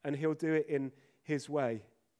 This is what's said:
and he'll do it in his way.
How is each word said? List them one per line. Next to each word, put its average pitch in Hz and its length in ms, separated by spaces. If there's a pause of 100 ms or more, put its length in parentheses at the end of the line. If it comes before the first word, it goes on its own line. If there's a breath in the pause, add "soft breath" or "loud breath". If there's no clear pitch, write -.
and 143 140
he'll 156 180
do 160 180
it 156 140
in 139 240 (320 soft breath)
his 147 260
way. 123 360 (360)